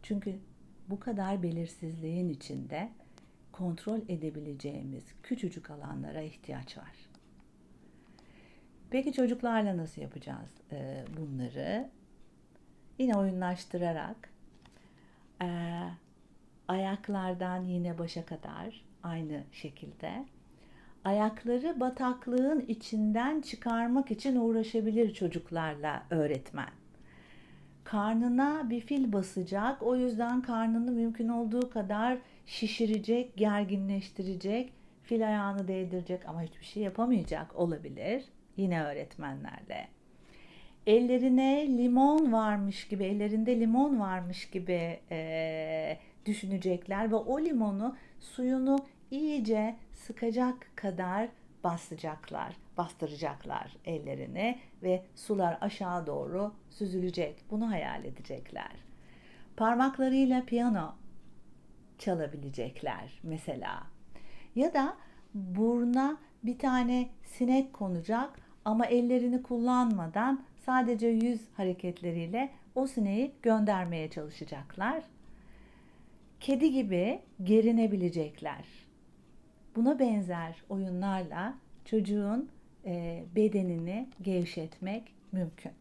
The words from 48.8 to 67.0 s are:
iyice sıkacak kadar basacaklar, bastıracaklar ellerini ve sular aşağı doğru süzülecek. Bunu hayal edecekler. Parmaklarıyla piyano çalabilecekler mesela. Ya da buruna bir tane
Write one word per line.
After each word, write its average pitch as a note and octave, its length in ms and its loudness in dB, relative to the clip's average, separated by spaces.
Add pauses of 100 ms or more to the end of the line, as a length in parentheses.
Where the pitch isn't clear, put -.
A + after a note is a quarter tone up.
iyice A3+ 640 0 (180)
sıkacak B3 840 -2
kadar F#3 520 -2 (360)
basacaklar, D#3+ 920 -4 (220)
bastıracaklar D3+ 1080 -4
ellerini D3 720 -4 (240)
ve F#3 200 2 (120)
sular F#3 460 0
aşağı F3+ 460 -4
doğru D3+ 460 -4 (160)
süzülecek. F3+ 680 -2 (160)
Bunu A3 200 0
hayal D3+ 340 -4
edecekler. C3 680 -10 (840)
Parmaklarıyla B3+ 880 4
piyano A#3 500 2 (1000)
çalabilecekler C#3 1300 -4
mesela. C#3 600 -6 (720)
Ya D4+ 180 4
da C#4+ 240 2 (360)
buruna A#3+ 840 2 (260)
bir B3 160 -2
tane B3 500 2 (140)